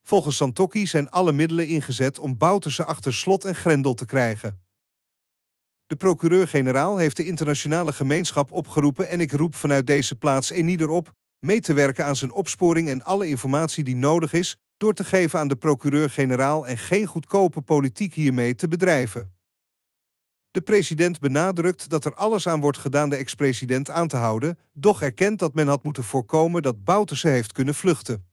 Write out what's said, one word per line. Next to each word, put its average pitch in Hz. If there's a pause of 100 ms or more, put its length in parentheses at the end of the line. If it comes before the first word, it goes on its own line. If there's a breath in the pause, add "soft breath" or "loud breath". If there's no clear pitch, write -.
Volgens 151
Santokki 180
zijn 147
alle 175
middelen 165
ingezet 135
om 131
Bouterse 165
achter 143
slot 190
en 185
grendel 139
te 117
krijgen. 110 (1200)
De 160
procureur-generaal 165
heeft 160
de 160
internationale 151
gemeenschap 147
opgeroepen 151
en 175
ik 151
roep 151
vanuit 139
deze 143
plaats 135
eenieder 165
op 165 (260)
mee 202
te -
werken 139
aan 143
zijn 131
opsporing 165
en 131
alle 196
informatie 147
die 127
nodig 151
is, 175 (200)
door 214
te 196
geven 175
aan 147
de 135
procureur-generaal 139
en 123
geen 196
goedkope 170
politiek 147
hiermee 127
te 175
bedrijven. 147 (1200)
De 180
president 175
benadrukt 170
dat 156
er 147
alles 208
aan 160
wordt 143
gedaan 143
de 143
ex-president 131
aan 165
te 139
houden, 117 (140)
doch 196
erkent 185
dat 151
men 151
had 139
moeten 147
voorkomen 160
dat 113
Bouterse 170
heeft 123
kunnen 139
vluchten. 135